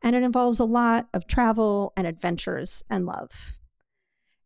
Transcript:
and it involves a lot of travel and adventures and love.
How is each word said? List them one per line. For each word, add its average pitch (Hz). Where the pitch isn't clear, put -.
and 240
it 247
involves 247
a 247
lot 233
of 180
travel 220
and 190
adventures 175
and 190
love. -